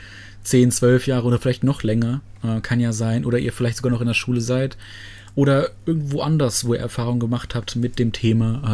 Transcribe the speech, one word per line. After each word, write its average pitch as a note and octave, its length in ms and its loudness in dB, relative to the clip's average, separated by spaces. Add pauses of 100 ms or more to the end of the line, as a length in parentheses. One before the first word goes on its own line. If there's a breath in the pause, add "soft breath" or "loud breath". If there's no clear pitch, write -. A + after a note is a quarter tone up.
(420 loud breath)
zehn, B2 300 6
zwölf B2 340 4
Jahre B2+ 220 0
oder A#2+ 100 4
vielleicht B2 260 0
noch C3+ 200 0
länger, A#2 380 0 (200)
äh, A2 200 -2
kann A#2+ 180 0
ja A#2 140 2
sein. A2+ 320 0
Oder A#2+ 120 0
ihr B2+ 160 -2
vielleicht A#2+ 240 -2
sogar B2+ 140 0
noch A#2+ 100 0
in A#2+ 60 0
der A#2 80 0
Schule B2 260 0
seid. B2+ 340 -2 (600 loud breath)
Oder C#3 340 4 (160)
irgendwo D3+ 360 -2
anders, C#3+ 440 0
wo A#2 80 2
ihr A#2 60 0
Erfahrungen A#2+ 400 -2
gemacht A#2 340 -2
habt - 220 -6
mit A#2+ 240 -2
dem A#2 120 2
Thema, A2+ 520 2 (100)